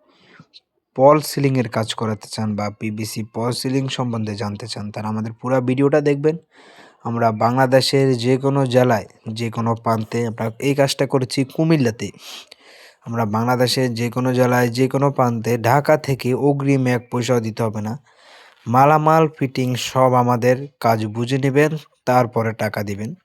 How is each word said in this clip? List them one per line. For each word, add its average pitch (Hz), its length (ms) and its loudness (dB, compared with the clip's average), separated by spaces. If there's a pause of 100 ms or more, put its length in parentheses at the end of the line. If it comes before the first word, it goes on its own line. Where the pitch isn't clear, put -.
(960)
ফলস 143 360 6
সিলিংয়ের 131 440 0
কাজ 113 120 -2 (120)
করাতে 107 340 -6
চান 107 220 -4
বা 104 100 -4 (140)
পিভিসি 110 420 -8 (120)
ফলস 117 280 -4
সিলিং 135 240 -2 (120)
সম্বন্ধে 113 440 -4
জানতে 104 260 -8
চান, 104 240 -10
তারা 107 220 -8
আমাদের 110 260 -6
পুরা 131 180 -2 (100)
ভিডিওটা 139 340 2
দেখবেন। 147 340 0 (720)
আমরা 117 200 0 (160)
বাংলাদেশের 131 640 4 (180)
যে 131 80 4 (100)
কোনো 139 180 0 (140)
জেলায়, 123 320 2 (320)
যে 117 160 -4
কোনো 117 160 -2 (120)
প্রান্তে, 113 440 -2
আমরা 110 180 -8 (220)
এই 139 120 2
কাজটা 139 340 0
করেছি 135 260 -2 (140)
কুমিল্লাতে। 139 540 0 (1000)
আমরা 117 180 -2 (120)
বাংলাদেশের 123 520 2 (120)
যে 120 160 -2
কোনো 127 140 -2 (100)
জেলায়, 123 280 4 (100)
যে 131 160 2
কোনো 139 140 2 (100)
প্রান্তে, 117 340 0 (180)
ঢাকা 147 260 4 (120)
থেকে 127 220 -2 (180)
অগ্রিম 139 360 2 (120)
এক 120 60 -2 (100)
পয়সাও 123 360 0
দিতে 110 160 -6
হবে 107 240 -4
না। 113 60 -6 (800)
মালামাল 156 500 6 (120)
ফিটিং 131 320 -4 (220)
সব 131 220 4 (120)
আমাদের, 123 320 2 (300)
কাজ 113 140 2 (160)
বুঝে 120 280 -2
নেবেন, 143 280 2 (340)
তারপরে 117 460 2 (120)
টাকা 107 260 -4
দিবেন। 107 220 -8 (140)